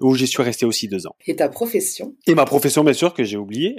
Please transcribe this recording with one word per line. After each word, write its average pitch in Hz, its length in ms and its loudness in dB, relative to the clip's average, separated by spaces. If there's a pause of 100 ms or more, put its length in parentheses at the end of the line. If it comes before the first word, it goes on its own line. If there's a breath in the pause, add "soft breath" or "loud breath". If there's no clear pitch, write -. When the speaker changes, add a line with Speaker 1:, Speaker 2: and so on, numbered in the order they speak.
Speaker 1:
où 131 140 4
j'y 127 120 2
suis - 160 -2
resté 120 240 -2
aussi 110 220 -2
deux 92 180 -6
ans. - 80 -16 (140)
Speaker 2:
Et 165 80 -4
ta 147 120 0
profession ? - 680 -6 (120)
Speaker 1:
Et 165 80 4
ma 147 100 6
profession, 139 380 2
bien 143 100 6
sûr, 175 220 0
que 131 80 -2
j'ai 104 140 -4
oubliée, 104 420 -6